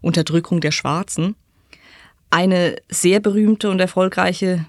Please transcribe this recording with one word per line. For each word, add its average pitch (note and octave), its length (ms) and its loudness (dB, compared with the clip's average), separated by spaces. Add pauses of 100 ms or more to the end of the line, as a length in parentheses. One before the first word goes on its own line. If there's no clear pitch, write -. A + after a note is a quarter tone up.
Unterdrückung E3 580 0
der D3+ 100 -2
Schwarzen. E3 640 -4 (960)
Eine F3+ 460 2 (120)
sehr F#3 300 2
berühmte G#3 520 0
und F#3 100 0
erfolgreiche F#3 880 -2